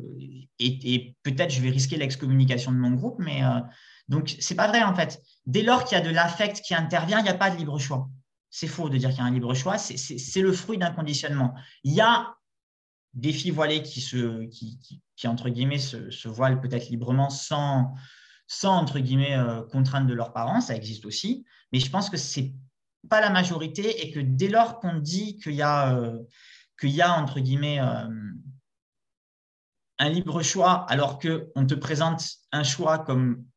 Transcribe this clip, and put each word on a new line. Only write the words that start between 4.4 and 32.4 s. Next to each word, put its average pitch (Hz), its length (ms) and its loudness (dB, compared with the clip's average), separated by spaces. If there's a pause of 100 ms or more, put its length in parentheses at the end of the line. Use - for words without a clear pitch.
c'est - 160 -4
pas 208 100 4
vrai, 226 160 4
en 190 140 2
fait. 160 260 -2 (240)
Dès 175 160 2
lors 247 220 4
qu'il - 120 0
y 170 40 2
a 160 40 0
de 165 60 0
l'affect 175 500 2
qui - 140 -4
intervient, 165 460 2
il - 20 4
n'y 202 60 0
a 185 60 2
pas 190 160 2
de 175 60 -2
libre 151 220 -4
choix. 135 300 -4 (400)
C'est - 200 -8
faux 160 200 -4
de 135 80 0
dire 131 140 2
qu'il 131 80 0
y 127 40 -4
a - 20 0
un 123 80 2
libre 123 200 0
choix. 185 240 0
C'est, - 220 -8
c'est, - 180 -8
c'est - 240 -2
le 190 100 4
fruit 202 280 -2
d'un 175 120 0
conditionnement. 147 640 -2 (300)
Il 135 80 2
y 180 80 6
a 233 340 4 (800)
des 131 200 -2
filles - 180 -4
voilées 156 320 2
qui, 127 180 -10
se, 113 460 -4
qui, 113 320 -14
qui, - 240 -20 (120)
qui, - 140 -6
entre 120 220 -2
guillemets, 135 280 0
se, - 320 -8
se - 180 -12
voilent 131 340 2
peut-être 123 260 -4
librement 123 400 0
sans, 139 640 0 (540)
sans, 196 280 2
entre 143 240 2
guillemets, 135 380 2
euh, 117 260 0
contrainte 135 440 2
de 123 80 2
leurs 117 180 -4
parents. 143 300 0
Ça 123 120 -6
existe 107 300 -8
aussi. 214 400 -4 (280)
Mais 127 80 2
je 131 100 0
pense 202 180 0
que 180 80 -6
c'est - 380 -4 (560)
pas 214 100 6
la 214 80 4
majorité 180 800 0
et 160 40 -12
que 151 100 -6
dès 131 280 2
lors 226 320 4
qu'on 175 140 -4
dit 180 440 -4
qu'il 151 160 -6
y 143 80 -2
a, 143 320 4
euh, 117 220 -2 (640)
qu'il 143 100 2
y 151 120 2
a, 175 100 6
entre 143 280 0
guillemets, 139 400 0
euh, 117 280 -2 (1900)
un 147 100 2
libre 160 340 0
choix, 175 460 4
alors 135 300 0
qu'on 156 480 0
te 135 80 2
présente 160 500 0 (280)